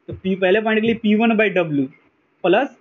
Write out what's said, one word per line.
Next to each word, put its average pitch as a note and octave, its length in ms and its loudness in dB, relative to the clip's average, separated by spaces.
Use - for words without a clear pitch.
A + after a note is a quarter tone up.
तो - 60 -12
P, F#3+ 200 -4
पहले F#3+ 260 2
पॉइंट G#3+ 200 0
के A3+ 60 -2
लिए A#3 100 0
पी G#3+ 180 2
वन A3+ 200 2
by G#3 200 2
W D3 320 -2
plus G3+ 240 2